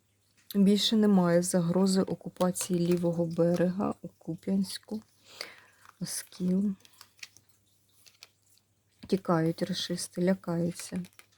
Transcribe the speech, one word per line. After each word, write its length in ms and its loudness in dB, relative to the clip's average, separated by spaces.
Більше 400 4
немає 480 4
загрози 580 2
окупації 800 -2
лівого 460 0
берега 760 0
у 60 -12
Куп'янську. 960 -6
Оскіл. 760 -4
Тікають 540 0
рашисти, 600 -6
лякаються. 840 -2